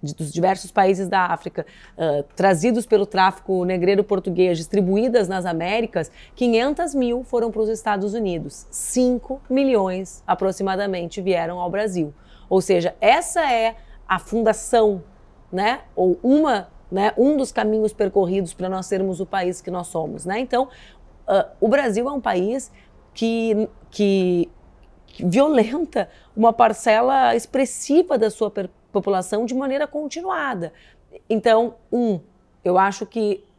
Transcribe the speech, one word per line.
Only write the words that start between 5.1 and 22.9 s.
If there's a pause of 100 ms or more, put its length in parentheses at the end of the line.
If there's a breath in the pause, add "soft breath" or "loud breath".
nas
Américas, (240 loud breath)
quinhentas
mil
foram
pros
Estados
Unidos,
cinco
milhões
aproximadamente
vieram
ao
Brasil. (380 soft breath)
Ou
seja,
essa
é (320 soft breath)
a
fundação, (480)
né? (140)
Ou
uma, (220)
né,
um
dos
caminhos
percorridos
pra
nós
sermos
o
país
que
nós
somos,
né?
Então, (580 loud breath)
ah, (120)
o
Brasil
é
um
país (420 soft breath)